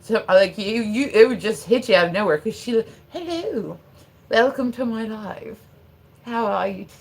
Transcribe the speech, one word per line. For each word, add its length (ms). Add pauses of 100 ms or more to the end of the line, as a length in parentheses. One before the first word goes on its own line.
So, 280
like, 300
you, 240
you, 300
it 160
would 120
just 260
hit 220
you 80
out 120
of 40
nowhere, 260
cause 200
she, 240 (300)
Hello, 680 (520)
welcome 420
to 140
my 180
life. 540 (680)
How 220
are 220
you 180 (140)